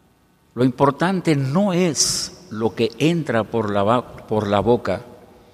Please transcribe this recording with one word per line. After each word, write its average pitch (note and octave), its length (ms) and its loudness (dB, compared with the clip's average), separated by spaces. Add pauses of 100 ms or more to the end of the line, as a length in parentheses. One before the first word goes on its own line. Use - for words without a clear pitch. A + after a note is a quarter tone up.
(560)
Lo A#2+ 100 2
importante D3+ 720 2
no D#3 380 0
es - 760 -2
lo A2 260 -2
que A2+ 220 0
entra C#3+ 480 0
por G#2+ 260 -2
la G2+ 120 2
ba-, A#2 440 -2
por G#2+ 200 0
la G2+ 120 2
boca, G2+ 440 0 (500)